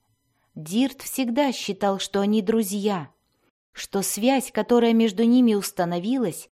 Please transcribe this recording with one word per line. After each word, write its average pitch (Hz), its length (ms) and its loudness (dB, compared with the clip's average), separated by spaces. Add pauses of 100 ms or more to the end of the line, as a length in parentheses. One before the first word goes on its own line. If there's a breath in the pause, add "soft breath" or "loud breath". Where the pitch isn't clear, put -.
(540)
Дирт 196 480 -2
всегда 262 480 -2
считал, 196 480 -2
что - 220 -4
они 208 200 2
друзья, 202 680 -2 (640)
что - 300 -6
связь, 240 500 0
которая 233 400 2
между 226 320 2
ними 240 300 6
установилась, 185 1000 -4